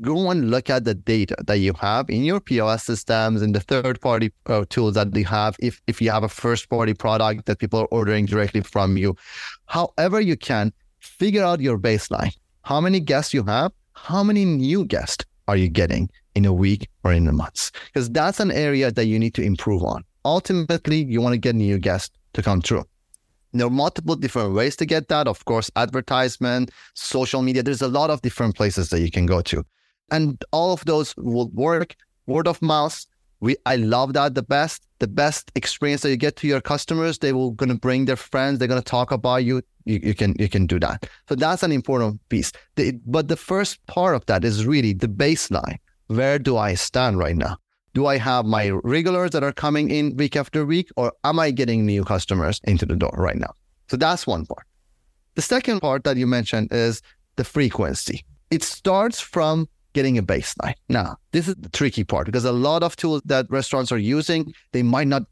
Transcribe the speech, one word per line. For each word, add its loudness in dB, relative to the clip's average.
go 0
and 2
look 0
at 2
the 0
data 0
that 2
you 2
have -2
in 0
your 0
P -2
O 2
S 0
systems, 0
in 2
the 2
third-party, 0
uh, 0
tools 2
that 0
they 2
have, 0
if, -4
if -4
you 2
have 2
a 0
first-party -2
product 0
that -2
people -2
are 0
ordering 0
directly 0
from 0
you. 0
However 0
you 2
can, 0
figure 0
out 2
your 2
baseline. 0
How 0
many 2
guests 0
you 2
have, 0
how -2
many 4
new 2
guests -4
are 2
you 4
getting 2
in 4
a 4
week 2
or 4
in 4
a 4
month? -2
'Cause -2
that's 0
an 2
area 2
that 0
you 2
need 0
to -2
improve 0
on. -4
Ultimately, 0
you 0
wanna 2
get 0
new 2
guests -2
to -2
come 2
through. -2
There 2
are 0
multiple 0
different -2
ways 0
to -4
get -2
that. 0
Of -4
course, -2
advertisement, 0
social -2
media. 0
There's -2
a 0
lot 2
of -2
different -2
places 0
that 0
you 2
can 0
go 2
to. -4
And -2
all 0
of -8
those 0
will -2
work. -2
Word 0
of -2
mouth. 0
We, 0
I 2
love 2
that 2
the -2
best, -2
the -2
best -2
experience -2
that 0
you 2
get 0
to -2
your 2
customers, -2
they 0
will 0
gonna -2
bring 0
their 0
friends, -2
they're 0
gonna 0
talk -2
about 2
you. 0
You, 0
you 2
can, 2
you 2
can 2
do 2
that. -4
So -2
that's 0
an 2
important 0
piece. -2
The, 0
but -2
the -2
first -4
part 2
of -4
that 2
is 0
really 2
the -2
baseline. -2
Where 2
do 0
I 0
stand 0
right 0
now? -2
Do 2
I 2
have 0
my 0
regulars 0
that 0
are -2
coming 0
in 0
week 0
after -2
week, 0
or 0
am 0
I 2
getting 0
new 2
customers 0
into 2
the 0
door 0
right 0
now? -6
So -4
that's 0
one -2
part. -14
The -4
second 0
part 0
that 0
you 0
mentioned 0
is 0
the 0
frequency. -2
It 0
starts 0
from 0
getting 2
a 2
baseline. -4
Now, -2
this 0
is -2
the -16
tricky 0
part, -2
because 0
a 2
lot 2
of -2
tools -2
that 0
restaurants -2
are 0
using, 0
they 2
might 4
not 2